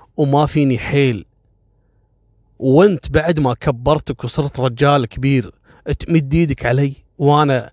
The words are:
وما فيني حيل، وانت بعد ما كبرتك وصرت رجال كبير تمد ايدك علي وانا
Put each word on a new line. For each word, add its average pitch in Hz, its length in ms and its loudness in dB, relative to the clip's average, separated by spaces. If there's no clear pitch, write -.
وما 143 300 2
فيني 139 320 0
حيل، 131 480 -2
وانت 170 520 2
بعد 156 300 0
ما 127 140 0
كبرتك 135 720 -4
وصرت 139 360 -6
رجال 127 460 0
كبير 123 480 -2
تمد 156 360 -2
ايدك 160 320 0
علي 135 300 0
وانا 143 540 2